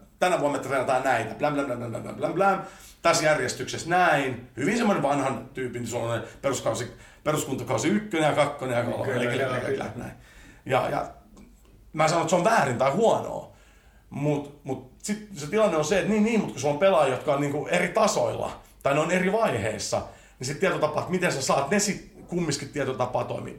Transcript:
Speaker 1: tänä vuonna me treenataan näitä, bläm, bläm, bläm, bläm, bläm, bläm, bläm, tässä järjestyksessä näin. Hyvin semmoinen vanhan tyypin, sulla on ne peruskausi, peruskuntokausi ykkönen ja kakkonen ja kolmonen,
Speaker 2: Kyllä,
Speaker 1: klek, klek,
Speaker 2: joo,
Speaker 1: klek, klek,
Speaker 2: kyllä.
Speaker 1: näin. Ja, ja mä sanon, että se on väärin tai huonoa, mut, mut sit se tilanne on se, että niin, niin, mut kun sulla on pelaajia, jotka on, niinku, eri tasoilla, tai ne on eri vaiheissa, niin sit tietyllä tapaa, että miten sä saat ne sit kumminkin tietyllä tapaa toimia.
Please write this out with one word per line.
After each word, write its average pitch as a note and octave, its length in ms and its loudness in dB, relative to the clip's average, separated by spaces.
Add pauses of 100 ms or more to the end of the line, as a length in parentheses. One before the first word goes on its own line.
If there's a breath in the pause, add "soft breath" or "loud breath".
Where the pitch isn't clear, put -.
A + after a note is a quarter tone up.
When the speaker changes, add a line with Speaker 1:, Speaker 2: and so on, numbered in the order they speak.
(180)
Speaker 1:
tänä F3 220 2
vuonna C#3+ 180 0
me - 60 -6
treenataan C3 400 0
näitä, A2+ 300 0
bläm, D3 200 0
bläm, C#3+ 120 -2
bläm, B2 120 -4
bläm, A#2 240 -8
bläm, G2 120 -12
bläm, D3 180 -4
bläm, F#3 260 2 (440 loud breath)
tässä E3 220 4
järjestyksessä C3 640 -2
näin. D3+ 680 2
Hyvin F#3 200 0
semmoinen G3+ 260 2
vanhan C3+ 520 0
tyypin, A#2+ 320 -6
sulla A#2 260 -4
on A2 80 -2
ne G#2+ 60 -10 (160 loud breath)
peruskausi, B2 500 -2 (320 loud breath)
peruskuntokausi C3+ 640 -2
ykkönen E3+ 400 2
ja C3+ 40 4
kakkonen C3+ 440 0
ja A#2+ 80 2
kolmonen, A#2 340 -4
Speaker 2:
Kyllä, A#2+ 60 0
Speaker 1:
klek, B2+ 120 -2
klek, C3 40 -2
Speaker 2:
joo, - 100 0
Speaker 1:
klek, - 140 -4
klek, C3+ 300 -4
Speaker 2:
kyllä. - 120 -10
Speaker 1:
näin. - 60 -14 (540 loud breath)
Ja, B2 240 0
ja - 160 -2 (840)
mä D#3 160 2
sanon, E3 140 2
että D#3+ 80 -2
se F#3+ 60 4
on E3+ 80 2
väärin C#3+ 340 2
tai C3 120 4
huonoa, E3+ 600 0 (580 soft breath)
mut, C#3+ 540 -2
mut - 280 -8 (100)
sit - 340 -6
se D3 100 -10
tilanne G3+ 300 2
on D3+ 80 2
se, F#3 140 2
että F3 120 2
niin, G#3+ 140 4
niin, A3+ 160 4
mut - 120 -2
kun B2 80 -10
sulla G3 140 2
on C#3+ 60 -4
pelaajia, D#3+ 340 6
jotka C#3 200 0
on, D3 60 2
niinku, C#3+ 300 -2
eri F3 180 2
tasoilla, - 720 0 (220 loud breath)
tai C#3 120 2
ne D3+ 60 4
on E3+ 100 0
eri F#3 220 2
vaiheissa, A2+ 720 0 (360 loud breath)
niin B2+ 80 -8
sit D3 140 -6
tietyllä D#3+ 200 0
tapaa, D3 200 0
että - 100 -6
miten F3 220 0
sä C3 100 -4
saat D3 280 2
ne G#3 80 4
sit G3 340 -2 (160)
kumminkin D#3+ 400 -4
tietyllä C3 300 -4
tapaa B2 260 0
toimia. - 340 -8